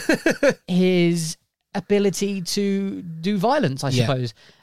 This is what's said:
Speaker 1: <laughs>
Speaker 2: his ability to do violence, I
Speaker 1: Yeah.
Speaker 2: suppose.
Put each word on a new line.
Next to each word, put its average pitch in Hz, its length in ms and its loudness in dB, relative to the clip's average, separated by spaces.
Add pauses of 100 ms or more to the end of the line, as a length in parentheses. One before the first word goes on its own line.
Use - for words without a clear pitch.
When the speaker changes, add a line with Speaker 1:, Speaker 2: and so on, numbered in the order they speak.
(220)
Speaker 1:
<laughs> - 460 0
Speaker 2:
his 175 720 2 (360)
ability 202 680 0
to 196 600 -2
do 170 360 -4
violence, 190 460 0
I 139 60 -2
Speaker 1:
Yeah. 123 160 2
Speaker 2:
suppose. 127 280 -2 (300)